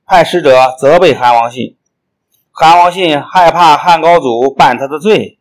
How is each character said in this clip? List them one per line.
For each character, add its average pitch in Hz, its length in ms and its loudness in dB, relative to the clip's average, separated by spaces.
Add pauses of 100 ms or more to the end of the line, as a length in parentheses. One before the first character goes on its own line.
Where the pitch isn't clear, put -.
派 180 180 2
使 170 200 -6
者 131 360 2
责 151 200 2
备 170 160 2
韩 123 200 0
王 117 160 -2
信。 120 260 -14 (720)
韩 165 280 2
王 175 140 2
信 165 280 -4
害 170 300 0
怕 160 260 2
汉 170 240 0
高 170 200 2
祖 127 340 -2
办 135 240 0
他 135 80 -8
的 147 140 -10
罪， 170 400 -4